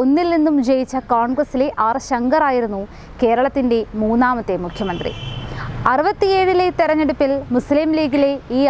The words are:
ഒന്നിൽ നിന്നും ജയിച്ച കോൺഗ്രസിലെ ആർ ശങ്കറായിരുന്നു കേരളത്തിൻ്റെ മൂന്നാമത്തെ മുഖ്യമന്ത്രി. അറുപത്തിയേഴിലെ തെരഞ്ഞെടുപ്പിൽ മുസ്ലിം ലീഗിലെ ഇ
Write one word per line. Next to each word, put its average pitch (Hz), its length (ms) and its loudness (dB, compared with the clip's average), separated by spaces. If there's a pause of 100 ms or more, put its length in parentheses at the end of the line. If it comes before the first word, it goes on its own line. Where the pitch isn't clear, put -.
ഒന്നിൽ 311 320 4
നിന്നും 302 220 4 (120)
ജയിച്ച 262 280 0 (180)
കോൺഗ്രസിലെ 254 540 0 (200)
ആർ 247 100 0 (120)
ശങ്കറായിരുന്നു 247 720 0 (400)
കേരളത്തിൻ്റെ 240 560 2 (240)
മൂന്നാമത്തെ 233 520 0 (100)
മുഖ്യമന്ത്രി. 175 460 -6 (760)
അറുപത്തിയേഴിലെ 370 760 2 (140)
തെരഞ്ഞെടുപ്പിൽ 311 520 2 (240)
മുസ്ലിം 285 420 0
ലീഗിലെ 285 340 2 (280)
ഇ - 120 2